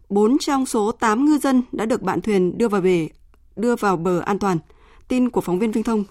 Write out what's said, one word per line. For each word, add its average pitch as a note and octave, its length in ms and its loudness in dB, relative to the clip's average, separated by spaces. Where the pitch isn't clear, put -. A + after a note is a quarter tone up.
Bốn G#3+ 300 2
trong C4+ 280 -2
số A3 260 -2
tám A#3 320 0
ngư D4+ 140 4
dân B3+ 240 2
đã G#3 140 -4
được A3 160 -2
bạn F3 180 -2
thuyền F#3 380 0
đưa A#3 100 2
vào G3+ 120 0
bể, E3+ 280 2
đưa A#3+ 200 0
vào G#3 200 0
bờ E3+ 240 -2
an G3+ 180 -4
toàn. F#3+ 200 -2
Tin B3+ 220 0
của G3+ 100 0
phóng F3+ 180 -2
viên A3 120 0
Vinh G#3+ 140 -2
Thông A3 260 0